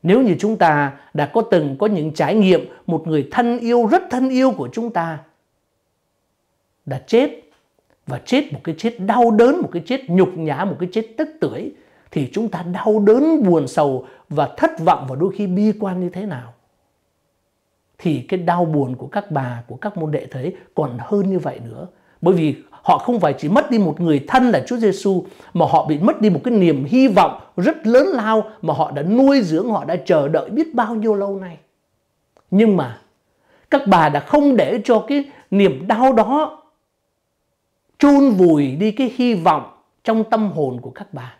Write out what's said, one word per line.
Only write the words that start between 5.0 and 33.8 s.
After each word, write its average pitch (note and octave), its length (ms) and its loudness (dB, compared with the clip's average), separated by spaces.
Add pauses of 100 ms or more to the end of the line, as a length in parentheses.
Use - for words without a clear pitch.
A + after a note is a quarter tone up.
đã C3+ 200 -10
chết, C4 240 2 (760)
và C3 180 -8
chết - 280 0
một - 120 -12
cái E3 140 -6
chết A#3 220 -6
đau A#3 300 2
đớn, B3 320 4
một - 100 -6
cái E3+ 140 -6
chết C4 220 -4
nhục F3+ 280 4
nhã, D#3 280 -4
một E3+ 160 -6
cái F3+ 120 -6
chết A3 140 -4 (100)
tức D#4 120 -4 (120)
tưởi, C3 320 -6 (380)
thì C3 220 -4
chúng A3 160 -4
ta F3 140 -10
đau F#3+ 360 -2
đớn, C4+ 440 4
buồn E3 260 2
sầu C3+ 380 -2 (220)
và D3 280 -2
thất D#4+ 140 0 (100)
vọng D#3+ 280 0
và C3 80 -8
đôi F#3 200 -2
khi G#3 100 -4
bi G#3 340 0
quan F#3 200 -6
như F3+ 100 -4
thế F#3 160 -10
nào, A#2+ 260 -10 (1500)
thì C#3+ 300 -2
cái F#3+ 120 -4
đau F3 240 0
buồn C#3 320 -2
của C3 100 -14
các G3+ 240 -8
bà, B2 360 -6
của A#2 100 -16
các G3+ 200 -8
môn D#3 140 -6
đệ - 160 -6
thế C#3 260 -8 (220)
còn B2+ 260 -4
hơn G3 300 -2
như F#3 80 -2
vậy D3 260 -8
nữa. A#2+ 220 -16 (340)
Bởi F3+ 140 4
vì D#3 220 0 (140)
họ - 280 0
không A#3+ 220 -2
phải D3+ 180 0
chỉ D3+ 100 -6
mất C#4+ 220 0
đi A#3 80 2
một E3 220 0
người D3+ 280 0
thân B3+ 220 4
là D#3 160 0
Chúa B3 100 -6
Giêsu, G3 480 0 (300)
mà E3+ 120 2
họ D#3+ 200 2
bị D3+ 120 -2
mất G#3+ 220 0
đi G#3 100 4
một E3+ 140 0
cái A#3+ 100 -2
niềm D#3+ 300 2
hy B3+ 240 2
vọng F3+ 320 2 (160)
rất B3+ 300 -2
lớn B3+ 200 4
lao A3 360 0 (200)
mà D#3+ 120 -2
họ C#3+ 160 -2
đã C#3 120 -6
nuôi C4 400 4
dưỡng, F3 280 -2
họ F#3 140 -4
đã D#3+ 120 -4
chờ D3+ 320 0
đợi G#3+ 220 -2
biết D#4 240 -4
bao A#3 200 -2
nhiêu G#3+ 200 -2
lâu G3 260 -6
nay. E3+ 180 -16 (920)
Nhưng G3+ 260 4
mà B2 240 -6 (720)
các C4+ 160 2